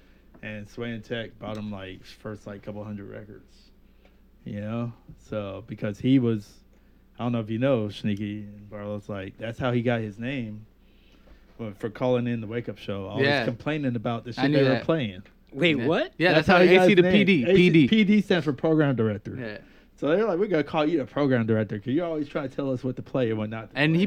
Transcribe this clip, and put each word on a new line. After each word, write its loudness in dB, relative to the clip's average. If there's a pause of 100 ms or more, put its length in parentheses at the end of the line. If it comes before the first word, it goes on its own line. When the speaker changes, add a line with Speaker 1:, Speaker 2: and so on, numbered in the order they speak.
(420)
Speaker 1:
and -14
Sway -10
and -10
Tech -10
bought -10
him, -8
like, -14
first, -16
like, -14
couple -12
hundred -12
records, -20 (760)
you -10
know? -6 (360)
So, -8
because -6
he 4
was, 0 (720)
I -6
don't -2
know -2
if -6
you -4
know, 0
Sneaky -6
and -18
Barlow's, -10
like, -10
that's -10
how 0
he 2
got 0
his -10
name -8 (880)
for, -12
for -8
calling 0
in -2
the -10
Wake -8
Up -10
Show, -8
always 0
Speaker 2:
Yeah. 2
Speaker 1:
complaining -4
about -6
the -12
Speaker 2:
I -4
Speaker 1:
shit 2
Speaker 2:
knew 4
Speaker 1:
they 6
were 4
Speaker 2:
that. -6
Speaker 1:
playing. -2 (300)
Speaker 3:
Wait, 2
Speaker 2:
Yeah. -2
Speaker 3:
what? -2
Speaker 2:
Yeah, 4
Speaker 1:
That's 2
Speaker 2:
that's 2
how 8
Speaker 1:
how 8
he 8
got 8
Speaker 2:
A 8
C 8
Speaker 1:
his 4
Speaker 2:
to 6
Speaker 1:
name. 2
Speaker 2:
P 6
D, 4
Speaker 1:
A -2
C, 4
Speaker 2:
P 8
D. 8
Speaker 1:
P 4
D 4
stands 2
for 0
Program 2
Director. -2
Speaker 2:
Yeah. -8 (400)
Speaker 1:
So -2
they're 2
like, 0
"We're 0
gonna 2
call 0
you 0
the -4
program 2
director 0
'cause -4
you're 0
always -4
trying -6
to -20
tell -4
us -4
what -4
to -10
play -2
and -2
what -4
not -12
to -8
Speaker 2:
And 4
he 2
Speaker 1:
play." 2